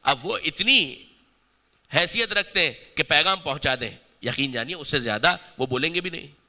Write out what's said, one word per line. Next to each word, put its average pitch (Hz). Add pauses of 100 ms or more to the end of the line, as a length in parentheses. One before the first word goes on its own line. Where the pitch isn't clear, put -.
اب 135
وہ 202
اتنی 165 (1000)
حیثیت 190
رکھتے 190
ہیں -
کہ 156
پیغام 170
پہنچا 139
دیں، 113 (320)
یقین 131
جانیے 123
اس 151
سے 147
زیادہ 120 (220)
وہ 131
بولیں 131
گے 175
بھی 180
نہیں۔ 165 (220)